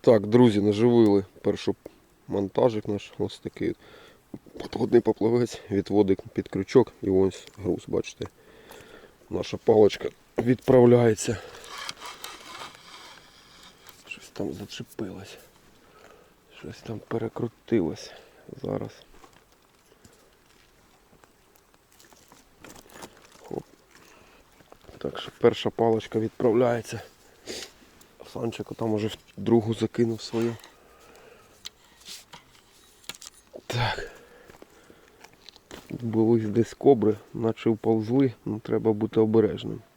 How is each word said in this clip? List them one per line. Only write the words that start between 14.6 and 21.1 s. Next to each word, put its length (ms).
Щось 220
там 280
перекрутилось. 1000
Зараз. 280